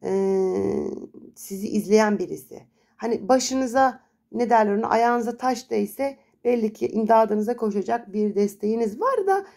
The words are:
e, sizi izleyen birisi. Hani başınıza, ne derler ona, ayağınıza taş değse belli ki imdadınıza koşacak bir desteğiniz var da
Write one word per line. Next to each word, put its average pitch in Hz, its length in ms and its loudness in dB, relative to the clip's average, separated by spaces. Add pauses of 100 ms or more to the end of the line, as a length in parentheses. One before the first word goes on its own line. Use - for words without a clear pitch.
e, 185 80 -4 (1200)
sizi 196 320 -10
izleyen 208 520 2
birisi. - 420 -10 (360)
Hani 220 320 -4
başınıza, 262 720 2 (320)
ne 226 180 -2
derler 214 280 4
ona, 220 100 -2
ayağınıza 240 500 0
taş 254 340 -4
değse 233 460 -4 (260)
belli 233 300 0
ki 226 140 -4
imdadınıza 220 680 2
koşacak 208 560 -4
bir 208 220 -2
desteğiniz 208 640 -2
var 453 280 0
da 392 180 2 (120)